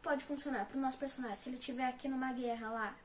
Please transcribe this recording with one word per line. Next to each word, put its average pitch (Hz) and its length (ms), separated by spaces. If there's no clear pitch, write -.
pode 285 240
funcionar 277 400
pro 269 160
nosso 262 160
personagem, 269 400
se - 140
ele 254 80
tiver 254 260
aqui 254 240
numa 262 240
guerra 233 380
lá 226 340